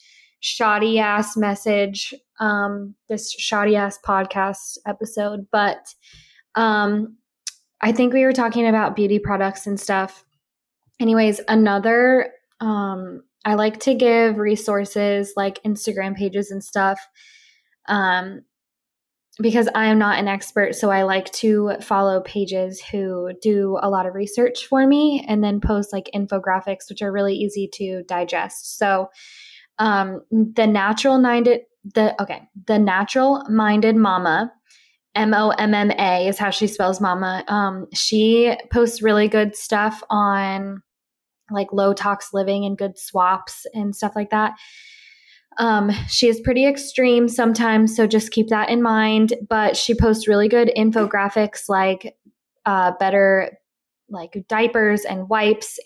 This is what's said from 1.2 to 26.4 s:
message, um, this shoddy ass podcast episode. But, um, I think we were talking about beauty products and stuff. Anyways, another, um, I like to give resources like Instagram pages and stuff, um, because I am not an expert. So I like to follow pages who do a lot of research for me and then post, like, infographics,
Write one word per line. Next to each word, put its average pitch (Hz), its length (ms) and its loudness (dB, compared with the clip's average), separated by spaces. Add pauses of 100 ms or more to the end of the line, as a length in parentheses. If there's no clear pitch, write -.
message, 202 800 -2 (240)
um, 202 560 -4 (140)
this 220 240 -8
shoddy 208 440 0
ass 202 280 -4
podcast 196 840 -4
episode. 208 640 -6
But, - 440 -2 (600)
um, 208 640 0 (640)
I 220 120 0
think 247 220 2
we 262 100 4
were 262 80 4
talking 233 340 0
about 220 300 0
beauty 208 220 2
products 196 480 -4
and 202 120 -4
stuff. 190 460 -4 (760)
Anyways, 220 480 2
another, 226 840 2 (260)
um, 196 640 -6 (220)
I 214 100 0
like 214 260 0
to 269 140 2
give 226 440 4
resources 202 960 -2
like 196 260 -4
Instagram 196 540 -6
pages 196 340 -4
and 196 140 -12
stuff, 196 340 -2 (880)
um, 190 540 -2 (1000)
because 226 320 2
I 220 120 2
am 220 120 4
not 208 200 2
an 202 80 -2
expert. 196 480 -2
So 202 160 0
I 196 120 4
like 190 300 0
to 208 500 0
follow 196 400 2
pages 185 580 -4
who 185 520 -6 (100)
do 196 400 0
a 196 80 0
lot 190 160 0
of 180 80 -8
research 240 500 -2
for 269 220 2
me 285 420 2
and 214 160 2
then 208 160 -2
post, 202 320 -2
like, 190 220 -8
infographics, 190 720 -4